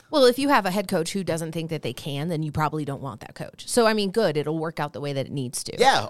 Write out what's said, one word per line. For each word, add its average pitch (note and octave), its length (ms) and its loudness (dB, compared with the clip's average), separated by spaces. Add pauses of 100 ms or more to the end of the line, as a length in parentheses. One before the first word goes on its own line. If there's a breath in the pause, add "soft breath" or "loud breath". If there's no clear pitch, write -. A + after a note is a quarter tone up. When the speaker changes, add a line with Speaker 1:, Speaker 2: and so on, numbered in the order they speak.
(120)
Speaker 1:
Well, C#4+ 140 6
if B3 120 6
you C#4 120 0
have A#3 180 4
a F3+ 40 2
head G3 160 -2
coach E3+ 260 0
who G3 100 -2
doesn't D#3+ 300 -4
think E3 180 -6
that D3+ 100 -4
they B2 120 -4
can, C#3+ 340 -6
then D#3+ 160 -2
you D#3 80 -4
probably D3+ 340 -2
don't C#3 160 -6
want - 200 -10
that - 120 -18
coach. - 340 -14
So, A#3 200 4
I A3 80 4
mean, G3+ 160 0
good. F3+ 260 2
It'll D3+ 220 -2
work D#3+ 200 -6
out D3 140 -4
the A2 80 -10
way C#3+ 120 -4
that C3+ 120 -2
it - 60 -12
needs B2+ 320 -4
to. - 160 -8
Speaker 2:
Yeah. A#3 300 6